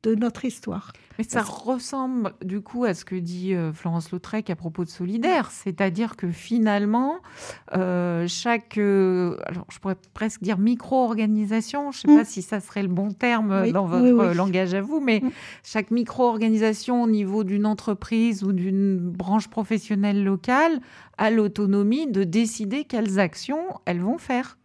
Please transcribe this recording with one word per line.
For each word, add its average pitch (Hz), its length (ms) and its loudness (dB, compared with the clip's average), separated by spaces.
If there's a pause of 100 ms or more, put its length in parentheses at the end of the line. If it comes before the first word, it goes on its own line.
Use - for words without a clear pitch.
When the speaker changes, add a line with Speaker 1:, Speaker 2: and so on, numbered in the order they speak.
Speaker 1:
de 220 120 2
notre 240 320 -4
histoire. - 460 -8 (240)
Speaker 2:
Mais 220 80 -4
ça 240 160 -4
Speaker 1:
Parce - 80 -6
Speaker 2:
ressemble, 254 840 -6 (100)
du 190 160 -6
coup, 240 240 -6
à 208 80 0
ce - 140 -8
que - 80 -8
dit, 180 400 -4
euh, 165 180 -2
Florence 165 380 -4
Lautrec 214 400 -6
à 165 60 -4
propos 170 280 -6
de 165 60 -10
Solidaire. 233 600 -2
C'est-à-dire 196 680 -4
que 180 140 -4
finalement, 220 920 0 (540)
euh, 175 540 0
chaque, 233 480 -4
euh, 185 680 2
alors, 175 260 -8
je - 60 -20
pourrais 190 180 -6 (160)
presque 214 300 -6
dire 185 160 0
micro-organisation, 226 1300 0
je - 80 -12
sais - 120 2
Speaker 1:
Mm. 294 60 12
Speaker 2:
pas - 80 6
si - 160 -8
ça 202 180 -4
serait 202 220 -6
le 196 60 0
bon 196 240 -2
terme, 220 400 0
euh, 196 100 2
Speaker 1:
Oui, 226 100 2
Speaker 2:
dans 196 140 2
Speaker 1:
oui, 247 240 6
Speaker 2:
votre, 233 120 6
Speaker 1:
oui. 185 40 6
Speaker 2:
euh, 175 80 2
langage 185 400 2
à 196 80 0
vous, 294 180 -2
mais 233 200 2
Speaker 1:
Mm. 254 100 0 (320)
Speaker 2:
chaque - 280 -6
micro-organisation 226 1120 2
au 233 60 2
niveau 208 360 2
d'une 202 200 0
entreprise 214 760 0
ou 196 100 0
d'une 190 460 0
branche 180 500 -2
professionnelle 202 720 0
locale 254 580 2 (360)
a 220 140 2
l'autonomie 208 760 2
de 196 160 2
décider 220 600 -2
quelles 208 340 0
actions 269 440 -2 (240)
elles 175 140 -2
vont 233 180 -2
faire. 254 460 -4